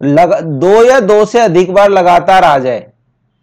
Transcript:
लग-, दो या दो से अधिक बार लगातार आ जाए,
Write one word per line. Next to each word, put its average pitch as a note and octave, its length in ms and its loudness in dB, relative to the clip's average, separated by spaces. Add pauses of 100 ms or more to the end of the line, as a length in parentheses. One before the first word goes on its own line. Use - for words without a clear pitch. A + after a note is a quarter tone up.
लग-, D3+ 400 0
दो E3+ 420 0
या B3+ 160 2
दो G#3 240 0
से A#3 160 -2
अधिक F#3 340 0
बार G3+ 140 2
लगातार F3+ 560 2
आ D3 140 0
जाए, B2+ 320 -8 (520)